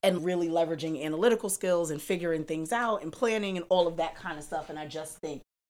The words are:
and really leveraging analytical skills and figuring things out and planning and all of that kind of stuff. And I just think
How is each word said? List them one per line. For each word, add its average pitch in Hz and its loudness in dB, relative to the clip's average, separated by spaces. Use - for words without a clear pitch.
and 185 2
really 175 2
leveraging 160 0
analytical 196 2
skills 175 2
and 151 -4
figuring 170 0
things 160 -4
out 233 0
and 160 -6
planning 214 0
and 170 -6
all 185 6
of 165 -2
that 160 -2
kind 165 -8
of 147 -12
stuff. 160 -6
And 151 -8
I 156 -8
just 156 -10
think 156 -8